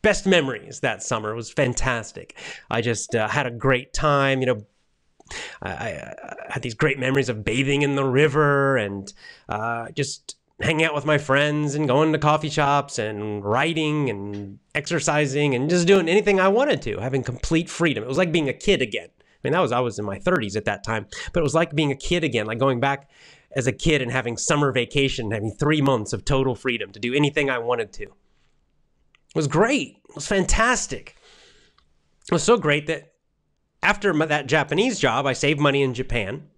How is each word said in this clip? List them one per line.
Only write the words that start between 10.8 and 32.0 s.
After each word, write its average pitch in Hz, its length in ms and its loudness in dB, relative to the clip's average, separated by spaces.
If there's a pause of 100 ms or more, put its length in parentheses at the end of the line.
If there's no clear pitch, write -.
out 151 100 -2
with 139 100 -4
my 151 120 4
friends 143 580 2
and 151 120 0
going 151 260 4
to 143 60 0
coffee 151 300 2
shops 143 480 0
and 107 460 -4
writing 151 680 0
and 101 500 -8 (140)
exercising 147 800 0
and 131 160 0
just 175 180 2
doing 190 200 6
anything 196 320 2
I 190 80 4
wanted 226 360 2
to, 98 160 -6
having 127 240 -2
complete 165 460 -2
freedom. 135 340 -2
It 120 40 -10
was 135 100 -2
like 180 140 2
being 156 160 2
a 123 60 -2
kid - 280 0
again. 104 300 -6
I - 320 -20
mean, 131 100 0
that 175 60 2
was, 135 120 2
I 123 100 2
was 117 180 -4
in 104 60 -6
my 98 120 -6
thirties 110 380 0
at 104 100 -4
that 101 180 -4
time, 110 240 -4 (260)
but 175 80 2
it - 20 2
was 131 100 0
like 160 220 0
being 147 160 2
a - 40 -2
kid 175 280 -2
again, 113 220 0
like 113 120 -6
going 127 220 2
back 139 300 -2 (460)
as 127 120 0
a 131 40 2
kid 151 300 2
and 117 100 -4
having 120 260 -2
summer 147 340 2
vacation, 127 600 0
having 107 200 -2
three 151 300 2
months 127 320 0
of 101 120 -8
total 135 300 0
freedom 107 380 -6
to 104 60 -18
do 120 140 -2
anything 147 360 2
I 127 80 -2
wanted 117 360 -2
to. 110 100 -12
It - 1300 -20
was 156 120 0
great. 202 500 0 (120)
It - 60 -20
was 147 120 -10
fantastic. 214 880 0 (1120)